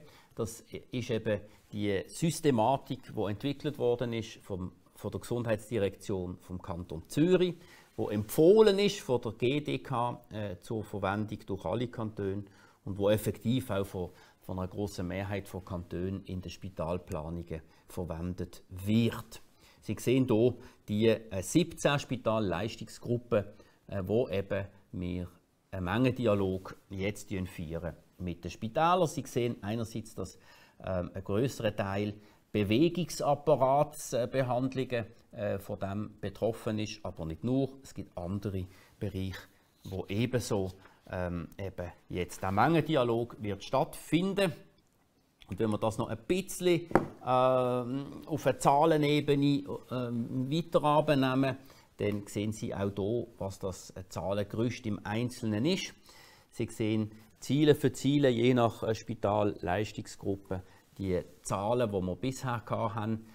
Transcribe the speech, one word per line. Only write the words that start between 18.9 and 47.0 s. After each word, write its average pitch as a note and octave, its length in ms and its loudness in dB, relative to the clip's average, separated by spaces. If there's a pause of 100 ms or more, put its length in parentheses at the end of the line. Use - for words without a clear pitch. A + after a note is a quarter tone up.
Sie G#2+ 180 -6
sehen B2+ 300 4
hier A#2 260 6 (320)
die, G#2+ 200 4
äh, G2 360 2
siebzehn D#3 560 2
Spitalleistungsgruppen, A2 1500 -2 (420)
äh, G2 180 -4
wo A2+ 240 2
eben G2 380 -2 (260)
wir F2+ 340 -4 (440)
einen F#2 140 -4
Mengendialog G#2 920 2 (120)
jetzt G2 420 -4
feiern E2 640 -6 (220)
mit F2 260 -6
den F2 80 -8
Spitälern. D#3+ 560 2
Sie C#3 180 -6
sehen A#2+ 380 -2
einerseits, A2 500 -6
dass, - 240 -10 (460)
ähm, F2+ 300 -2
ein F#2+ 100 -8
grösserer A2 520 0
Teil G#2 380 -2 (380)
Bewegungsapparatsbehandlungen, C3 2500 2 (260)
äh, G#2 260 -2
von G#2+ 220 -8
dem G2 420 -6
betroffen G#2+ 580 -2
ist, - 240 -6
aber F2+ 220 -8
nicht D#2+ 180 -6
nur. C3 260 2 (120)
Es - 140 -18
gibt - 200 -12
andere F#2+ 520 -4 (320)
Bereiche, F#2+ 400 -4 (460)
wo F#2+ 220 -6
ebenso, A2 640 0 (400)
ähm, F2 480 -4
eben F#2 340 -8 (180)
jetzt - 340 -6
der F#2+ 80 0
Mengendialog B2 920 2
wird G2+ 220 -4
stattfinden. F3 880 0 (960)
Und F#2+ 100 -6
wenn A2 120 2
wir G#2+ 80 0
das A2 180 0
noch A#2+ 120 -2
ein A2 180 -6
bisschen, F3+ 540 2 (440)